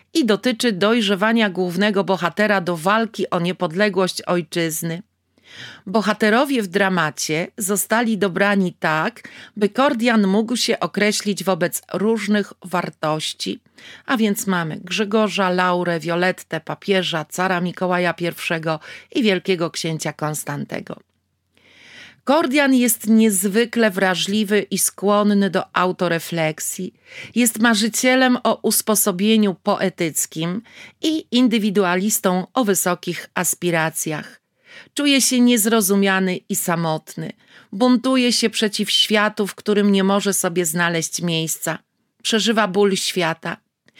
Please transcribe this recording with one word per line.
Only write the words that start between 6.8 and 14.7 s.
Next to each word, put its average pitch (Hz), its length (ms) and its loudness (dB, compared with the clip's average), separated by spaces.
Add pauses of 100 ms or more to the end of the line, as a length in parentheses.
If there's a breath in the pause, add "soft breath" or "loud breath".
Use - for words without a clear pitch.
zostali 220 600 0
dobrani 190 560 0
tak, 160 560 -2 (280 loud breath)
by 208 120 2
Kordian 233 580 2
mógł 214 280 0
się - 240 -2
określić 196 640 -2
wobec 170 380 -2 (120)
różnych 208 600 0 (100)
wartości. 165 960 -6 (460 loud breath)
A - 120 -2
więc 202 300 0
mamy 170 360 -2